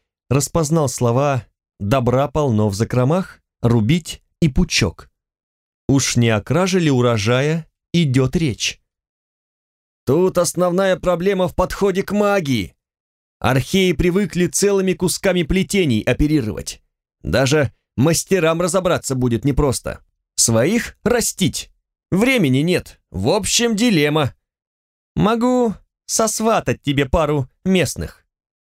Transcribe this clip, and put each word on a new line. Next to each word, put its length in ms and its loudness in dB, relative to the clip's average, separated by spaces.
распознал 600 0
слова 560 0
«добра 480 2
полно 420 0
в 60 -4
закромах» 680 -2
рубить 580 0
и 80 4
пучок. 600 -2
Уж 300 2
не 120 4
о 120 2
краже 380 0
ли 120 2
урожая 760 0
идет 420 2
речь? 460 -4
Тут 320 2
основная 600 0
проблема 500 0
в 80 -8
подходе 480 0
к 80 -10
магии. 640 0
Археи 540 2
привыкли 540 0
целыми 460 0
кусками 500 0
плетений 580 0
оперировать. 840 -2
Даже 520 0
мастерам 680 0
разобраться 540 -2
будет 300 -2
непросто. 580 -2
Своих 680 0
растить? 680 -4
Времени 480 2
нет. 420 -4
В 180 -2
общем, 460 0
дилемма. 600 0
Могу 580 0
сосватать 760 -2
тебе 260 -2
пару 420 -2
местных. 600 -2